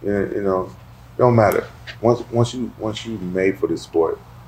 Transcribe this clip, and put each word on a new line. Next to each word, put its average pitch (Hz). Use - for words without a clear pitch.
You 101
know, 101
you 101
know, 95
it -
don't 123
matter. 104
Once, 117
once 120
you, 120
once 107
you 113
made 92
for -
this 80
sport, 80